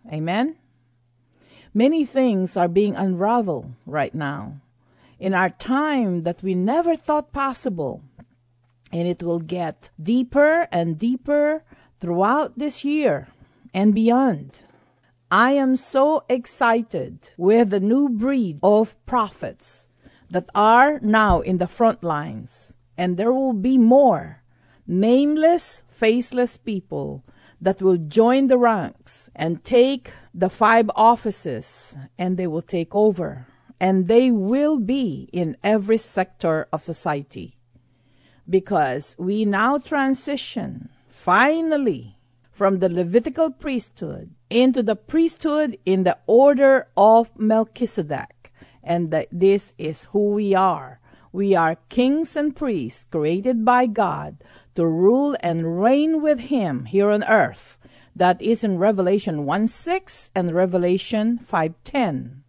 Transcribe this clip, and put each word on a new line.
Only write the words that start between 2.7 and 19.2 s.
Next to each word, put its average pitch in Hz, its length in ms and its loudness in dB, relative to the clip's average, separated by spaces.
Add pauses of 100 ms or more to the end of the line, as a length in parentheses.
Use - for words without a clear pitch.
unraveled 185 720 -2 (140)
right 143 280 -4
now 147 460 -8 (580)
in 190 160 -4
our 185 160 0
time 254 760 -2
that 170 200 -6
we 185 120 -2
never 311 420 0
thought 302 340 -4
possible. 240 720 -6 (880)
And 170 160 -2
it 175 160 -6
will 170 160 -2
get 165 520 -8 (100)
deeper 277 720 2
and 170 240 -2
deeper 294 680 -2 (360)
throughout 196 580 -2
this 277 280 -8
year 277 420 -2 (460)
and 202 200 2
beyond. 220 680 0 (680)
I 226 220 4
am 269 240 2
so 285 540 0
excited 233 1080 -4
with 208 320 4
the 196 100 0
new 254 300 2
breed 226 540 -2
of 208 320 2 (100)
prophets - 840 -6 (400)